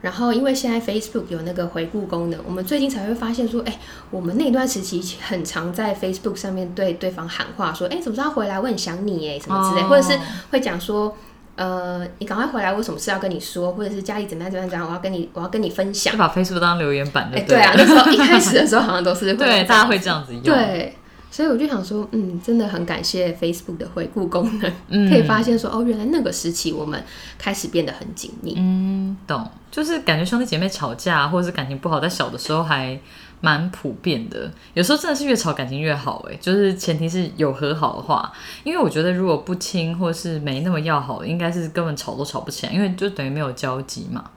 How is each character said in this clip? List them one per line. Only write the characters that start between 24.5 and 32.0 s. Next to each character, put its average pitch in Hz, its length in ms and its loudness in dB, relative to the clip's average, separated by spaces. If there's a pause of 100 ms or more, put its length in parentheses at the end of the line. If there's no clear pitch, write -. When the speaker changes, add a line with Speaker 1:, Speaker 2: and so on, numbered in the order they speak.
Speaker 1:
能， 185 120 0 (180)
Speaker 2:
嗯。 202 200 4
Speaker 1:
可 185 80 10
以 160 60 8
发 220 180 4
现 233 160 4
说， 220 140 -2
哦， 226 100 -2
原 240 160 2
来 208 140 -2
那 320 100 2
个 180 100 0
时 170 200 -4
期 170 200 -2
我 151 140 -4
们 151 180 -6 (360)
开 202 120 0
始 196 180 -4
变 165 140 2
得 135 100 -4
很 - 200 -12
紧 - 180 -12 (120)
密。 - 120 -8
Speaker 2:
嗯， 190 680 0
懂。 120 240 -6 (220)
就 302 120 -4
是 320 160 -2
感 156 180 2
觉 165 60 0
兄 240 160 0
弟 247 60 0
姐 196 120 -2
妹 185 120 0
吵 131 260 -4
架， 151 320 2
或 175 140 2
者 175 60 0
是 175 40 -4
感 143 160 -6
情 139 100 -6
不 165 120 -4
好， 156 100 2
在 151 80 0